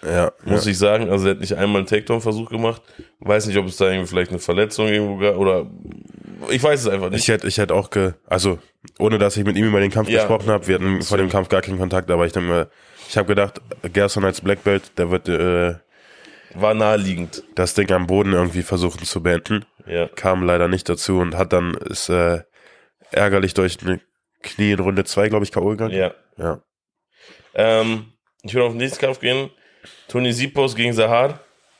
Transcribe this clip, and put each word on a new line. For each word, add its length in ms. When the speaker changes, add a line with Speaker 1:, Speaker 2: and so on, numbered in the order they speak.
Speaker 1:
Ja, 300
Speaker 2:
Muss 200
Speaker 1:
ja. 60
Speaker 2:
ich 60
sagen, 320
also 180
er 40
hat 100
nicht 140
einmal 240
einen 80
Takedown-Versuch 640
gemacht. 320
Weiß 280
nicht, 100
ob 100
es 100
da 120
irgendwie 180
vielleicht 240
eine 80
Verletzung 480
irgendwo 300
gab 200
oder 280
ich 140
weiß 180
es 60
einfach 220
nicht. 120
Speaker 1:
Ich 60
hätte, 200
ich 100
hätte 180
auch 140
ge-, 240
also 340
ohne 200
dass 180
ich 80
mit 140
ihm 100
über 140
den 100
Kampf 180
Speaker 2:
Ja. 100
Speaker 1:
gesprochen 320
hab, 180
wir 60
hatten 260
vor 160
dem 100
Speaker 2:
Stimmt. 60
Speaker 1:
Kampf 160
gar 120
keinen 180
Kontakt, 320
aber 140
ich 60
denk 160
mir, 220
ich 80
hab 100
gedacht, 320
Gerson 320
als 160
Black 240
Belt, 200
der 140
wird, 160
äh, 480
Speaker 2:
War 200
naheliegend. 680
Speaker 1:
das 180
Ding 180
am 160
Boden 240
irgendwie 320
versuchen 400
zu 180
beenden. 440
Speaker 2:
Ja. 300
Speaker 1:
Kam 280
leider 260
nicht 180
dazu 320
und 180
hat 140
dann, 240
ist, 320
äh, 360
ärgerlich 420
durch 280
eine 180
Knie 280
in 80
Runde 240
zwei, 240
glaub 160
ich, 80
K 80
O 100
gegangen. 240
Speaker 2:
Ja. 200
Speaker 1:
Ja. 240
Speaker 2:
Ähm, 600
ich 100
will 80
auf 100
den 60
nächsten 220
Kampf 200
gehen. 300
Tony 260
Sipos 420
gegen 180
Sahar. 460